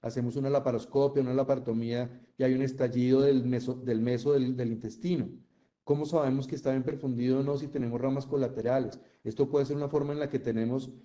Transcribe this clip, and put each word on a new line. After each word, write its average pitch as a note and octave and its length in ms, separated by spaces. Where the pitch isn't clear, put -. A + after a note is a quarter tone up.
hacemos A#2+ 340
una C#3 160
laparoscopia, C#3 720
una B2 100
laparotomía B2 880
y C3 60
hay B2+ 120
un C3 80
estallido C3 580
del C3+ 240
meso, B2 300
del B2 260
meso B2 320
del, C3 240
del A#2 160
intestino. A2+ 560
¿Cómo D3 220
sabemos C#3 420
que C#3+ 80
está C3+ 140
bien C3 120
perfundido B2+ 560
o C3+ 60
no C#3+ 120
si C#3+ 120
tenemos A#2+ 320
ramas C3+ 260
colaterales? B2+ 720
Esto C3+ 260
puede C#3 160
ser C#3+ 120
una C#3+ 120
forma C#3+ 240
en D3 60
la D3 100
que C3+ 120
tenemos A#2 500